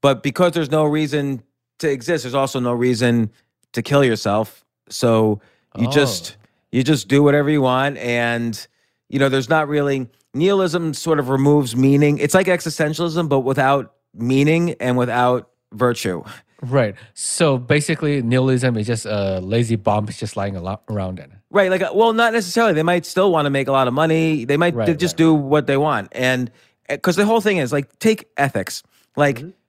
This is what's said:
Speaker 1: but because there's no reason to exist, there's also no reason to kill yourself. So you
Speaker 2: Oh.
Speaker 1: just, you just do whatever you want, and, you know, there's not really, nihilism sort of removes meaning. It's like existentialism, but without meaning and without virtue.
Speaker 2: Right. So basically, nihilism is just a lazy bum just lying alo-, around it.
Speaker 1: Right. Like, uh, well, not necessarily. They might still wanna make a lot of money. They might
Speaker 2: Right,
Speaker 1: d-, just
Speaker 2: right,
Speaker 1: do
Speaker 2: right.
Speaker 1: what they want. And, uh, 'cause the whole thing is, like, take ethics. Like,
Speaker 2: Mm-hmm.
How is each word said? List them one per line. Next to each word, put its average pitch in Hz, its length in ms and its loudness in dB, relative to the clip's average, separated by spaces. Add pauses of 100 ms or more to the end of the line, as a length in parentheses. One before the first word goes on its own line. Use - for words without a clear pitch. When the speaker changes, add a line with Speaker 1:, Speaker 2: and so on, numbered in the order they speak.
Speaker 1:
but 135 220 2
because 175 300 0
there's 156 180 -4
no 156 160 2
reason 143 560 -2 (380)
to 156 100 -2
exist, 139 340 -4
there's 123 100 -8
also 135 240 0
no 123 140 -2
reason 120 580 0 (440)
to 117 80 -4
kill 143 200 2
yourself. 107 640 -2 (240)
So 110 540 0 (340)
you 120 120 -2
Speaker 2:
Oh. - 20 -2
Speaker 1:
just, 135 480 0 (340)
you 127 100 2
just 139 240 0
do 143 160 4
whatever 143 280 4
you 151 100 2
want, 131 380 0
and, 117 680 -4 (440)
you 127 80 -4
know, 139 100 2
there's 131 220 -2
not 156 180 0
really, 139 400 -2 (240)
nihilism 170 600 0
sort 156 240 0
of 127 100 -2
removes 135 460 2
meaning. 143 440 4
It's 147 160 -2
like 190 120 4
existentialism, 165 840 -2
but 139 120 2
without 135 540 0 (200)
meaning 147 640 0
and 123 180 -2
without 123 540 0 (220)
virtue. 107 500 -2 (400)
Speaker 2:
Right. 123 320 0 (200)
So 143 440 0
basically, 147 640 -2
nihilism 127 540 0
is 107 100 -4
just 113 200 -4
a 98 340 -4
lazy 113 340 -2
bum 104 320 -2
just - 300 -10
lying 101 180 -6
alo-, 92 240 -8 (100)
around 92 300 -6
it. - 140 -20 (180)
Speaker 1:
Right. 190 180 2
Like, 185 140 0
uh, 180 140 -4
well, 226 160 4
not 226 200 2
necessarily. 214 420 0
They 156 100 0
might 175 220 0
still 185 260 2
wanna 147 180 2
make 139 160 0
a 135 60 -2
lot 135 160 2
of 120 60 -2
money. 160 500 0
They 143 120 0
might 170 200 2
Speaker 2:
Right, 117 100 0
Speaker 1:
d-, 170 80 2
just 165 200 -2
Speaker 2:
right, - 40 -12
Speaker 1:
do 160 160 6
Speaker 2:
right. 147 100 2
Speaker 1:
what 143 220 0
they 139 100 0
want. 139 360 -2
And, 127 360 -2 (400)
uh, 147 100 -4
'cause 170 180 0
the 202 100 2
whole 226 140 4
thing 202 160 0
is, 156 160 -2
like, 143 260 -4
take 220 380 0
ethics. 131 480 -4 (320)
Like, 143 220 2
Speaker 2:
Mm-hmm. 160 120 -14 (180)